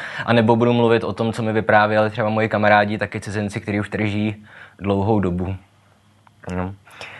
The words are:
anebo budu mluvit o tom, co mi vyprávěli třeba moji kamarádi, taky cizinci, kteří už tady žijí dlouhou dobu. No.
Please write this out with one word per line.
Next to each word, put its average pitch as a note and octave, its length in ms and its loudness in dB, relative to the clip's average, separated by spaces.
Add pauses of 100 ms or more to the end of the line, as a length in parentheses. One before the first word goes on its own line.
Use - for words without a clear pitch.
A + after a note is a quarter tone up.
(260)
anebo A#2 300 4
budu A#2+ 180 2
mluvit A#2 300 4
o G2+ 100 -6
tom, A2+ 200 -2
co A#2 100 -6
mi A2 100 -2
vyprávěli G#2+ 560 2
třeba G#2+ 200 -2
moji A2 200 0
kamarádi, G#2 480 2
taky G#2+ 220 -6
cizinci, G#2 400 -6
kteří G#2 200 -4
už G#2 100 -4
tady G#2 200 -2
žijí G#2 360 -4 (340)
dlouhou G2 400 0
dobu. F#2 360 -2 (1000)
No. F#2 200 -6 (440)